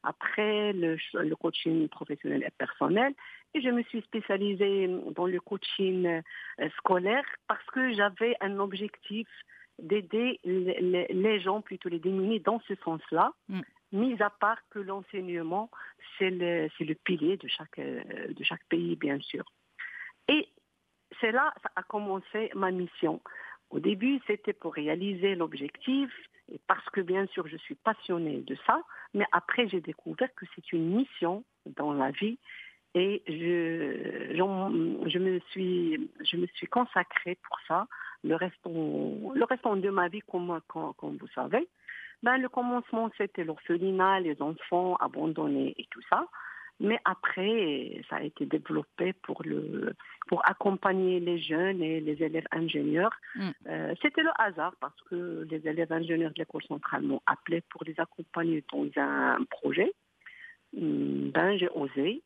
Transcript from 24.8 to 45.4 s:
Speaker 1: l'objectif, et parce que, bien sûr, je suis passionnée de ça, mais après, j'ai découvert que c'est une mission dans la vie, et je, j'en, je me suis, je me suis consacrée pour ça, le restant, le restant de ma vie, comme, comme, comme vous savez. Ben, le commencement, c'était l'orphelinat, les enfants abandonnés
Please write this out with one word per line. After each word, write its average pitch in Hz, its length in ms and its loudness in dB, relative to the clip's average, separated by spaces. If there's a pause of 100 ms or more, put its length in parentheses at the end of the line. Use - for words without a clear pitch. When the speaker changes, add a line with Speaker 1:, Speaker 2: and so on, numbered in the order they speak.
Speaker 1:
l'objectif, 170 760 -2 (400)
et - 160 -12
parce - 240 2
que, 196 100 0
bien 185 240 2
sûr, 185 220 -6
je 156 100 -10
suis - 160 -12
passionnée 170 680 -2
de 135 140 -6 (120)
ça, 262 120 4 (360)
mais 190 160 4
après, 233 380 2
j'ai 185 120 0
découvert 165 540 -4
que 185 100 -14 (100)
c'est - 160 -12
une 170 260 2
mission 208 460 -2 (220)
dans 147 280 -2
la 139 180 2
vie, 214 260 -2 (560)
et 196 340 2
je, 165 1120 -2
j'en, 190 320 0 (380)
je 170 100 0
me 185 220 2 (100)
suis, 175 640 0 (120)
je 170 140 0
me 180 80 2
suis - 220 -10
consacrée - 800 0
pour - 100 -4 (100)
ça, 185 200 2 (360)
le 156 120 2
restant, 175 360 -4
le 156 720 -2
restant 240 320 2
de 190 140 2
ma 185 180 4
vie, 196 140 -6
comme, 175 460 -2
comme, 156 260 -6
comme 147 240 -6
vous - 160 -12
savez. 190 340 0 (540)
Ben, 247 160 4
le 254 120 0
commencement, 247 680 0
c'était 202 260 -2
l'orphelinat, 185 760 2
les 160 220 0
enfants 175 560 0
abandonnés 143 800 0